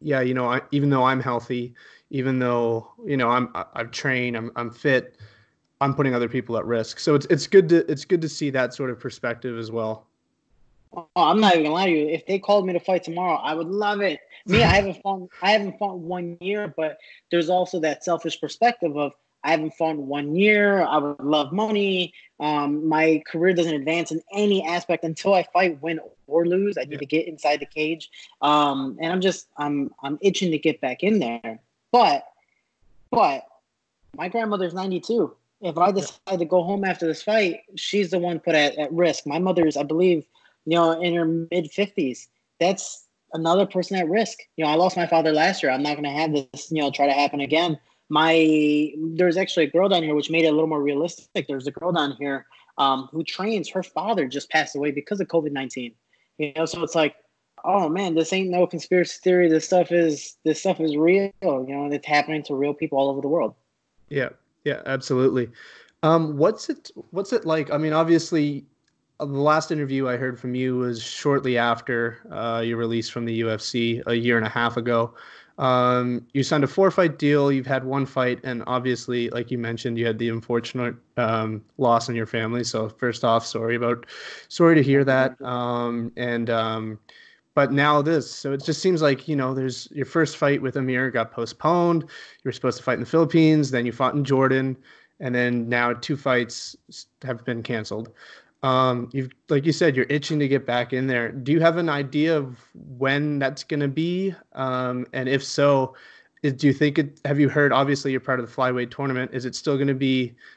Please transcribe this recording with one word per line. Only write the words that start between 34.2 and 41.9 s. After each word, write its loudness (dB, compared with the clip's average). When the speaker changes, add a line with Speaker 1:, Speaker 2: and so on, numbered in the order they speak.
Speaker 2:
grandmother's -2
ninety-two. -2
If -6
I 4
Speaker 1:
Yeah. 2
Speaker 2:
decide -6
to -2
go 2
home -2
after -4
this -4
fight, 0
she's -2
the 0
one -2
put 0
at, 2
at -4
risk. 0
My -2
mother's, 2
I -2
believe, 2
you 0
know, 2
in 0
her 0
mid-fifties. -4